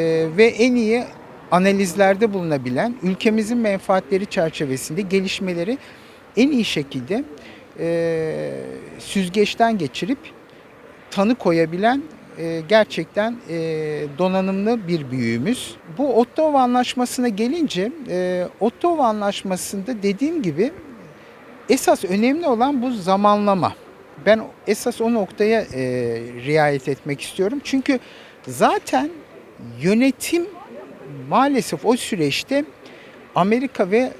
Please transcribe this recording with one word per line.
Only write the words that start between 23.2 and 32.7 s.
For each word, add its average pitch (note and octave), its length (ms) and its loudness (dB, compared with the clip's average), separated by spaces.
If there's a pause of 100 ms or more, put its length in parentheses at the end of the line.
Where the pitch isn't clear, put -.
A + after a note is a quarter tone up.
Ben A3 160 6 (260)
esas A3 340 -2
o A#3 120 2
noktaya, G#3+ 480 2
e, - 140 -6 (680)
riayet D3 420 2
etmek C#3+ 340 -4
istiyorum. G#3+ 420 -2
Çünkü C4 360 0 (480)
zaten C4 600 0 (720)
yönetim B3+ 640 2 (840)
maalesef A#3 560 2
o A#3 120 4
süreçte A3 680 -2 (720)